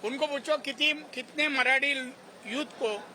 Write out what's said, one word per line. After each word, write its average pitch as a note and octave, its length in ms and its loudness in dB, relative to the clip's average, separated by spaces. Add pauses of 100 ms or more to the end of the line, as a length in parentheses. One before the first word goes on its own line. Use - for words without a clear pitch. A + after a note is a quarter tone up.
उनको C4 240 0
पूछो, D4 300 0
कितनी, C#4+ 360 2
कितने D4 540 -2
मराठी C4+ 640 4 (320)
यूथ B3 200 -2
को G#3+ 320 -2 (180)